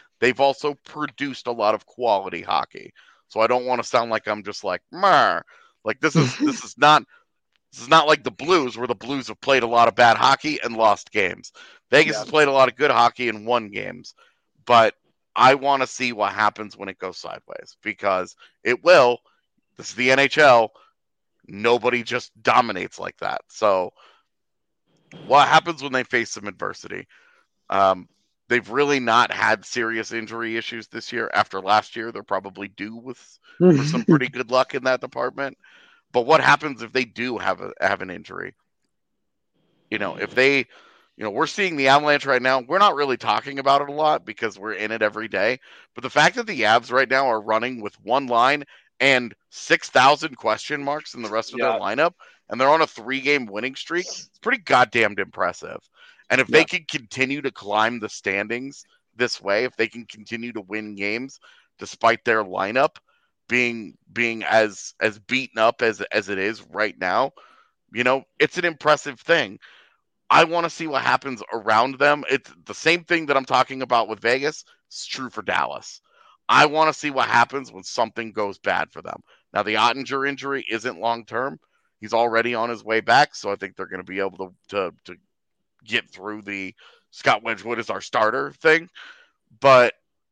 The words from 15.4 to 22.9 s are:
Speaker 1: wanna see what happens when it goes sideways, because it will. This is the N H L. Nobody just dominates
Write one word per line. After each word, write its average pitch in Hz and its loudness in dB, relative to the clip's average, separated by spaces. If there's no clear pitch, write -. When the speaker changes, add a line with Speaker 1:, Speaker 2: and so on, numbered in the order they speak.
Speaker 1:
wanna 135 0
see 123 -6
what 104 -2
happens 104 -2
when 98 -12
it 95 -14
goes 92 -10
sideways, - -16
because 95 -4
it 123 -2
will. 139 6
This - -16
is - -14
the 127 2
N 131 4
H 139 2
L. 123 6
Nobody 117 0
just 120 -8
dominates 113 0